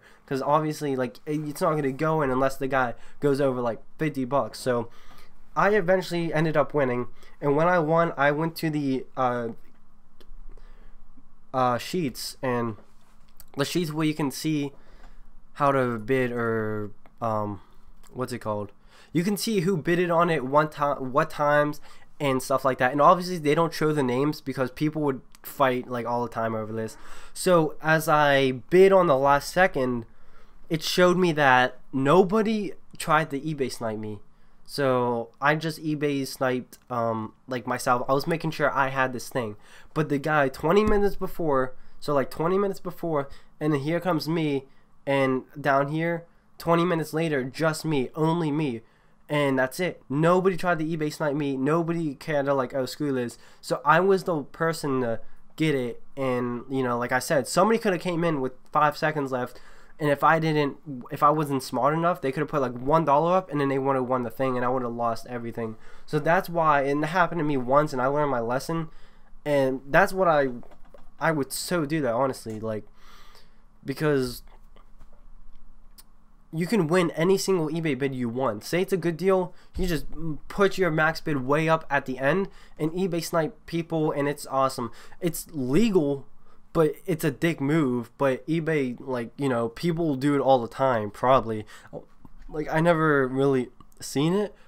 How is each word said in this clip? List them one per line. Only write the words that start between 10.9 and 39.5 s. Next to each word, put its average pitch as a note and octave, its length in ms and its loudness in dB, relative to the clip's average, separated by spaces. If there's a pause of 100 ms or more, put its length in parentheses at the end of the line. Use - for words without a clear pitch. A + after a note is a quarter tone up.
uh, B2 240 2
sheets, - 640 -6
and A#2+ 360 -2 (800)
the C#3 80 0
sheets E3+ 260 -2
where D#3 160 0
you D3+ 60 0
can D3+ 180 -2
see D3 400 -2 (840)
how C#3 180 2
to B2 260 2
bid, B2 320 0
or, A2 600 -2 (300)
um, G#2+ 380 -2 (540)
what's B2 180 -6
it A#2 80 -8
called? G#2 320 -6 (400)
You E3+ 140 0
can G#3 100 0
see A3 260 0
who F#3 140 0
bidded E3+ 340 0
on E3+ 200 4
it, C#3+ 160 0
one D3 240 4
ti-, D3 340 -2
what C#3 260 0
times, D3 520 2 (400)
and C3 220 0
stuff C3+ 220 0
like C3 140 2
that. B2+ 120 4
And C#3+ 100 2
obviously F3+ 360 6
they D3 180 2
don't E3 180 2
show D#3 200 2
the D3 100 2
names C3+ 380 0
because C3 300 -4
people D3+ 320 -2
would C3 180 0 (200)
fight, B2+ 460 0
like, B2 180 -6
all A#2+ 160 -2
the A#2 80 -4
time A2+ 240 -2
over A2 200 -6
this. A2 240 -6 (360)
So E3+ 480 2
as D#3 280 2
I C#3+ 420 6 (180)
bid F#3+ 220 8
on F#3 160 6
the C#3 100 6
last C#3 360 4
second, B2+ 520 2 (640)
it E3 140 -2
showed F3+ 340 4
me F3+ 140 4
that C3 480 6 (140)
nobody F#3+ 800 4 (240)
tried D#3 320 2
to C#3 100 -4
eBay C3+ 320 -4
snipe A2 280 -6
me. G#2+ 200 -8 (460)
So B2 640 0 (100)
I C#3+ 160 4
just D#3 260 -6
eBay D3 460 -2
sniped, B2+ 500 -4 (120)
um, A2+ 460 -2 (120)
like, B2+ 180 -6
myself. B2+ 440 0
I C3+ 40 6
was C#3+ 140 2
making D#3+ 240 -2
sure D3 180 2
I C3+ 200 2
had C3 240 0
this A#2 160 -8
thing. A2 260 -4 (380)